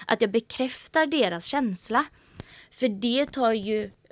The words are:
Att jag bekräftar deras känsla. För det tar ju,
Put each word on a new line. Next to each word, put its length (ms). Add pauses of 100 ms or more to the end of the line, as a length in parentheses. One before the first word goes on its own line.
Att 160
jag 80
bekräftar 760
deras 380
känsla. 600 (680)
För 180
det 380
tar 260
ju, 380 (220)